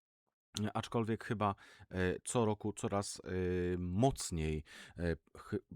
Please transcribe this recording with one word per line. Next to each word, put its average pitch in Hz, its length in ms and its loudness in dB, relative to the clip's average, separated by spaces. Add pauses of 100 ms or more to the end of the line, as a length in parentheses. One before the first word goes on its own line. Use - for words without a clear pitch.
(760)
aczkolwiek 110 500 0
chyba, 104 300 0 (360)
e, 92 240 2 (100)
co 120 200 2
roku 107 280 2
coraz, 101 520 -2
e, - 60 -8 (480)
mocniej, 90 840 0 (340)
e, 82 180 0 (220)
chy-, - 200 -6 (180)